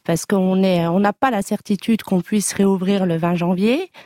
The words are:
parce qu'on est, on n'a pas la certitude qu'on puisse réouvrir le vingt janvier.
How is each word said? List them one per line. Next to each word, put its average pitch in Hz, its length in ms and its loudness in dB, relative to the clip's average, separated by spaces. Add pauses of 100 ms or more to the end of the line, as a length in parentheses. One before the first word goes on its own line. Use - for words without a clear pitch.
parce 165 220 -2
qu'on 190 360 0
est, 175 240 2
on 175 140 0
n'a 202 120 2
pas 269 180 -2
la 202 120 -2
certitude - 600 -2
qu'on 185 180 -2
puisse 208 320 -2
réouvrir 196 540 0
le 165 100 0
vingt 170 180 0
janvier. 190 560 0 (160)